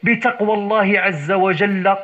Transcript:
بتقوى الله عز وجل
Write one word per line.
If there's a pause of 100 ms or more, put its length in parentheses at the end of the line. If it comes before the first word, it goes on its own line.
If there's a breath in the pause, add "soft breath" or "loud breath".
بتقوى
الله
عز
وجل